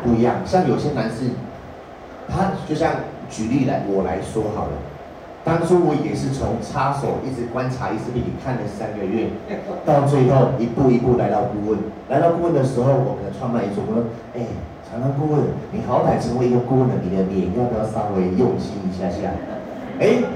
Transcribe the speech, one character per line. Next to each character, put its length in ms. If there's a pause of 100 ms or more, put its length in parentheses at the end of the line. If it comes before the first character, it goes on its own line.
不 120
一 80
样。 220
像 240
有 80
些 140
男 180
士， 220 (1000)
他 220 (180)
就 60
像 160 (400)
举 160
例 200
来， 200
我 160
来 180
说 220 (140)
好 80
了， 80 (720)
当 200
初 220
我 80
也 180
是 220
从 240
插 340
手 300
一 100
直 200
观 180
察 240
伊 40
思 140
必 60
理 240
看 140
了 100
三 320
个 80
月， 240 (560)
到 160
最 260
后 300
一 80
步 240
一 80
步 180
来 140
到 120 (120)
顾 160
问。 80 (300)
来 100
到 140
顾 100
问 100
的 120
时 180
候， 80
我 240
可 80
能 160
创 160
办 80
一 80
组 160
顾 80
问， 160 (240)
哎， 80 (480)
常 100
常 140
顾 160
问， 240 (160)
你 160
好 160
歹 160
成 240
为 60
一 40
个 140
顾 140
问 80
了， 100
你 160
的 160
脸 240
要 160
不 80
要 80
稍 320
微 160
用 240
心 240
一 80
下 160
下？ 240 (720)
哎， 160 (160)